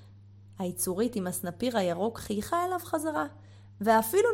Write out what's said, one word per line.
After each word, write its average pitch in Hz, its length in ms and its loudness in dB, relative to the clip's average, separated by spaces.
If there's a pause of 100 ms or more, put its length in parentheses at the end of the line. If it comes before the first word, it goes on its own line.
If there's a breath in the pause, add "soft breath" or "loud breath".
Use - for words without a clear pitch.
(600 soft breath)
היצורית 185 560 -2
עם 185 120 -2
הסנפיר 185 500 -4
הירוק 190 400 0
חייכה 269 480 -2
אליו 359 180 -2
חזרה, 311 420 -2 (560 soft breath)
ואפילו 226 520 4